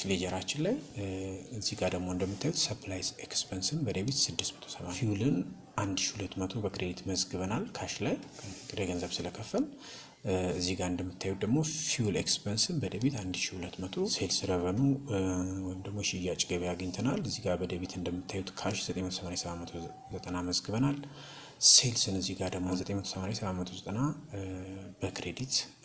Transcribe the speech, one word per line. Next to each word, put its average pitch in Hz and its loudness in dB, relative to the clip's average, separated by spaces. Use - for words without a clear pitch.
ሌጀራችን 92 2
ላይ፣ 208 4
እ፣ 101 -4
እዚህ 110 -2
ጋር 92 2
ደግሞ 90 0
እንደምታዩት 95 0
ሰፕላይስ - -2
ኤክስፐንስን - -2
በዴቢት 107 2
ስድስት - 0
መቶ - -14
ሰማንያ፣ - -6
ፊውልን 113 4
አንድ 98 0
ሺህ - 2
ሁለት 95 -6
መቶ 92 -2
በክሬዲት 92 -2
መዝግበናል 95 0
ካሽ - -4
ላይ 156 2
ወደ - -6
ገንዘብ 87 0
ስለከፈል። 110 0
እ፣ 98 2
እዚህ 90 2
ጋር 90 2
እንደምታዩት 92 -2
ደግሞ 110 4
ፊውል - 2
ኤክስፐንስን - 2
በዴቢት 110 2
አንድ 92 -2
ሺህ - -2
ሁለት 95 -6
መቶ፣ 92 -4
ሴልስ - 2
ረቨኑ፣ 92 4
እ፣ 98 2
ወይም 92 -4
ደግሞ 104 -4
ሽያጭ 90 0
ገቢ 87 0
አግኝተናል። 95 0
እዚህ 107 -4
ጋር 90 2
በዴቢት 90 -4
እንደምታዩት 90 -4
ካሽ 101 0
ዘጠኝ 92 -2
መቶ 92 -2
ሰማንያ 87 -4
ሰባት 87 -4
መቶ 85 -8
ዘጠና 92 -6
መዝግበናል። 117 2
ሴልስን 110 8
እዚህ 95 0
ጋር 95 0
ደግሞ 90 0
ዘጠኝ 95 0
መቶ 98 -2
ሰማንያ 95 -2
ሰባት 95 -2
መቶ 90 -2
ዘጠና፣ 98 -4
እ፣ 101 -6
በክሬዲት - -4